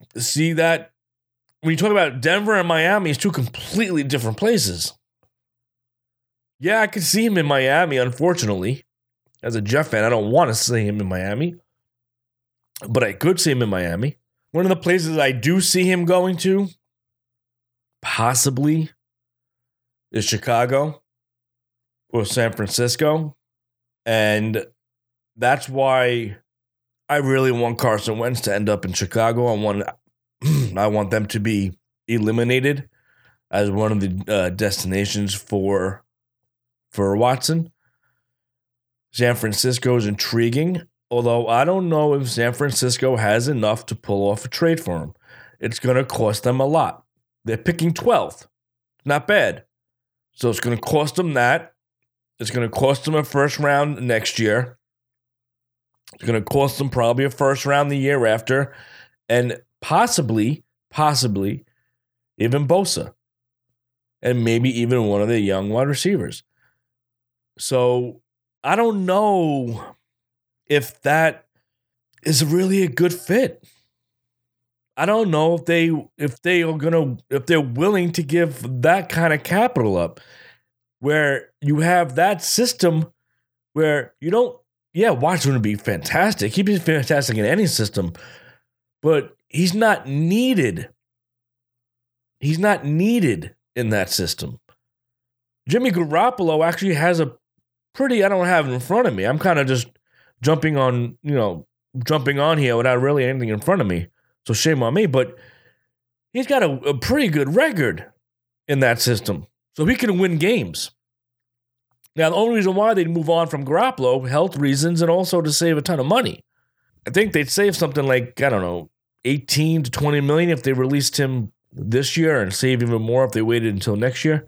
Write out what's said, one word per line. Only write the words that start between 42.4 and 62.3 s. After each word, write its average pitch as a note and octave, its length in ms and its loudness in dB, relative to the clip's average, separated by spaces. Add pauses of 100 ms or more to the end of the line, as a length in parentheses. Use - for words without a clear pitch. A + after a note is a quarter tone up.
Francisco B2+ 600 0
has A2+ 320 0
enough A2 400 -2
to - 80 -8
pull G2+ 340 -2
off G#2 160 -4
a B2 40 -12
trade E3 300 0
for F2 200 -6
him. D2+ 140 -12 (460)
It's A2+ 200 -6
gonna B2+ 240 2
cost G#2+ 400 -2
them B2+ 160 0
a C3+ 60 2
lot. C#3+ 400 0 (400)
They're A2 120 -4
picking E3+ 360 0
twelfth. - 540 0 (580)
Not C#3+ 220 0
bad. C3 380 2 (680)
So - 180 -2
it's G#2 100 -2
gonna A#2+ 180 -2
cost D3 380 0
them E3+ 200 -2
that. B2+ 380 2 (680)
It's G#2+ 100 -8
gonna A#2 200 -2
cost C3+ 360 0
them D#3 100 0
a D3+ 80 2
first C#3 360 0
round C#3+ 420 0
next A2+ 380 -2
year. A#2+ 400 0 (1300)
It's - 100 -20
gonna A2+ 180 -2
cost C#3 380 -2
them C#3 100 -2
probably A#2+ 360 0
a C3+ 40 0
first C3+ 360 -2
round C#3+ 260 0
the C#3+ 60 -2
year C3+ 280 0
after, C3 480 0 (560)
and A#2+ 320 0 (200)
possibly, D3 840 0 (260)
possibly A#2+ 760 -2 (760)